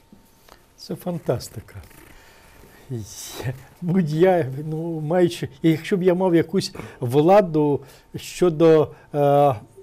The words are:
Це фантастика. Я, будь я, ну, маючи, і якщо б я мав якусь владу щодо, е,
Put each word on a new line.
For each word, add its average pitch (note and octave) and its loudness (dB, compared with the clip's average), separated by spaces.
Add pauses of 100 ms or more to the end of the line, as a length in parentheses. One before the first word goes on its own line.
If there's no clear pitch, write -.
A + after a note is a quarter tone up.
(760)
Це - -12
фантастика. - -8 (1120)
Я, - -12 (280)
будь F3 -2
я, E3 2 (220)
ну, D#3+ -8
маючи, E3+ 0 (120)
і E3+ 2
якщо D#3+ -2
б F3 -2
я F#3 4
мав F3+ 0
якусь E3 -2 (260)
владу D3+ 2 (360)
щодо, D#3+ 2 (240)
е, C#3+ 4 (260)